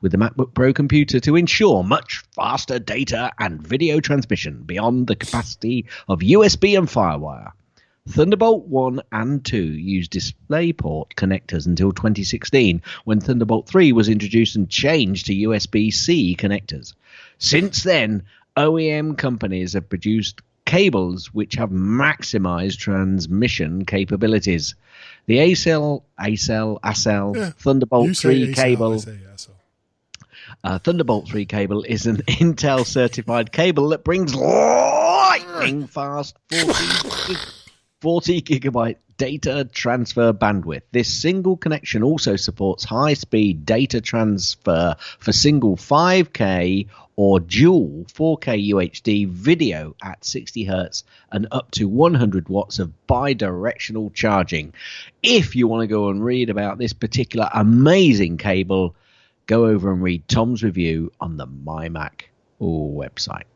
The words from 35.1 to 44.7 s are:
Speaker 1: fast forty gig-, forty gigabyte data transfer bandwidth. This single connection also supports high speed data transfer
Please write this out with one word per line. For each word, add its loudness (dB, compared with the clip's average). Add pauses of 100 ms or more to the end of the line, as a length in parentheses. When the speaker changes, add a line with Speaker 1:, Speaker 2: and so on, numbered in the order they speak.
Speaker 1:
fast -8 (140)
forty -2
gig-, -6 (640)
forty 0
gigabyte -2 (200)
data -4
transfer 0
bandwidth. 0 (100)
This 0
single 0
connection -2
also 0
supports -4
high 0
speed 0
data 0
transfer 0 (240)